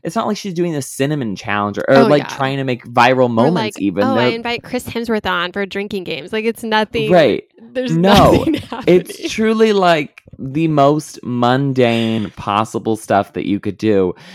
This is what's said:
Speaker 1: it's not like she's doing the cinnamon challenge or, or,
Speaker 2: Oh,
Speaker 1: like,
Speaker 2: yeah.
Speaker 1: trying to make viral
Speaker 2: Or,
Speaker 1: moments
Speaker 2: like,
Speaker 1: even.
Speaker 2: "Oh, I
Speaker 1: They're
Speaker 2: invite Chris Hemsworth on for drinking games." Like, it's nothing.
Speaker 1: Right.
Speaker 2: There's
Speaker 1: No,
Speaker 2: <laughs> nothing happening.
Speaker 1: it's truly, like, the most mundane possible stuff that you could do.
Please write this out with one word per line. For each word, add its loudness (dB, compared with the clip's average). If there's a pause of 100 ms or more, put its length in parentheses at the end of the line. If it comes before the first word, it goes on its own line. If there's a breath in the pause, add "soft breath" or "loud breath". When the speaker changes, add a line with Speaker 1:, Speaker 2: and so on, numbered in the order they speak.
Speaker 1:
it's -8
not -2
like -2
she's -8
doing -2
the -4
cinnamon -4
challenge -4
or, -4
or, 6
Speaker 2:
Oh, 6
Speaker 1:
like, 2
Speaker 2:
yeah. -10
Speaker 1:
trying -2
to -4
make -6
viral 4
Speaker 2:
Or, 0
Speaker 1:
moments 0
Speaker 2:
like, -10
Speaker 1:
even. 0
Speaker 2:
"Oh, 0
I 2
Speaker 1:
They're 2
Speaker 2:
invite -6
Chris -8
Hemsworth -4
on -4
for -4
drinking -8
games." -10
Like, -4
it's -6
nothing. -2
Speaker 1:
Right. 4 (160)
Speaker 2:
There's -6
Speaker 1:
No, 4
Speaker 2:
<laughs> 6
nothing 2
happening. 0
Speaker 1:
it's -10
truly, 2
like, 0 (160)
the -2
most 2
mundane 0
possible -2
stuff -2
that -6
you -2
could -8
do. 2 (200 loud breath)